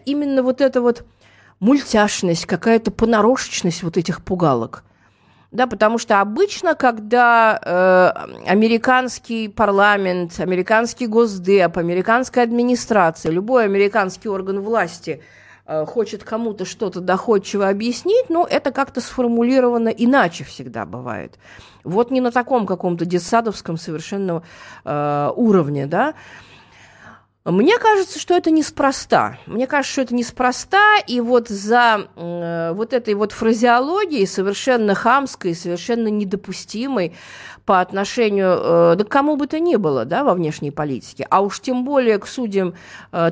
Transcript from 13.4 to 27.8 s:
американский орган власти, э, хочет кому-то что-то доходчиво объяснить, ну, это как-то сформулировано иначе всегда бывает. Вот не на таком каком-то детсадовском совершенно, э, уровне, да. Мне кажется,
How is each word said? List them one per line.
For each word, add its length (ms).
американский 640
орган 320
власти, 580
э, 200
хочет 380
кому-то 400
что-то 360
доходчиво 680
объяснить, 600
ну, 160
это 280
как-то 280
сформулировано 880
иначе 560
всегда 400
бывает. 540
Вот 260
не 100
на 100
таком 360
каком-то 380
детсадовском 720
совершенно, 680
э, 520
уровне, 500
да. 280
Мне 340
кажется, 420